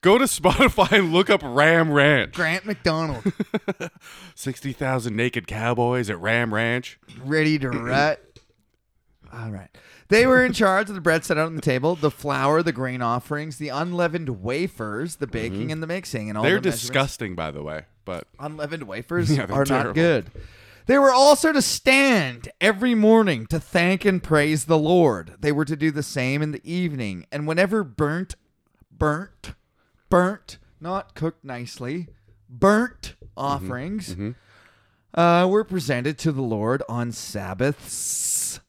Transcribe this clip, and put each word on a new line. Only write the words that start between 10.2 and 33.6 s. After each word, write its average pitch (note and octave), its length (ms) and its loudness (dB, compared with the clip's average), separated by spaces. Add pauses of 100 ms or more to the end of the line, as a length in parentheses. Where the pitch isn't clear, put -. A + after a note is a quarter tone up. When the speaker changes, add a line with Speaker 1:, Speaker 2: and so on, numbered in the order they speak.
Speaker 2:
were B3+ 180 6
in B3 100 0
charge G3 340 2
of G#3 60 -10
the F#3 80 -10
bread D#3+ 240 2
set D#3+ 100 0
out D#3 100 0
on E3 100 -8
the D3 40 -6
table, C#3 340 0
the D3+ 160 0
flour, C#3+ 520 0
the E3 100 -2
grain B2+ 300 -6
offerings, C#3+ 560 -4
the D3+ 100 -8
unleavened D#3+ 760 -4
wafers, B2+ 760 -6
the C#3+ 100 -6
baking, A2 340 -6
Speaker 1:
Mm-hmm. B2 100 -6
Speaker 2:
and D#3+ 120 -6
the D#3+ 40 -8
mixing, D#3+ 440 -8
and G#2 80 -6
all A2 60 -2
Speaker 1:
They're D#3+ 100 4
Speaker 2:
the G3 160 -2
measurements. A#2+ 100 -6
Speaker 1:
disgusting, B2 540 -4
by D#2+ 160 -6
the D2 120 -10
way. D2+ 220 -10 (220)
But F2 200 -10 (120)
Speaker 2:
Unleavened D3+ 460 -10
wafers A#2+ 480 -4
Speaker 1:
<laughs> C#3+ 40 2
Yeah, B2+ 100 -2
they're F2 100 -4
Speaker 2:
are - 40 0
not C3+ 80 2
Speaker 1:
terrible. C3 240 -2
Speaker 2:
good. D#3+ 380 0 (560)
They C4+ 120 4
were C4+ 140 6
also C#4+ 400 6
to C#4+ 100 2
stand A#3+ 880 2 (120)
every A3 360 2
morning G#3 540 4
to D#3+ 100 -2
thank F3+ 440 0
and F#3+ 160 2
praise D3+ 440 2
the D#3+ 140 2
Lord. D3+ 600 2
They D3 140 0
were D3 140 0
to D#3 100 -4
do D3+ 160 0
the C#3+ 100 -4
same C#3 400 -2
in D3+ 80 -2
the C#3+ 180 -10
evening. C#3+ 600 -4
And D3 160 -6
whenever F#3 380 0
burnt, D#3 500 -4 (560)
burnt, - 640 -4 (540)
burnt, F#3 500 0 (220)
not F#3 340 -8
cooked D#3+ 300 -6
nicely, B2+ 640 -10 (400)
burnt G3+ 720 2
Speaker 1:
Mm-hmm. - 60 -20 (100)
Speaker 2:
offerings, C#3 800 -6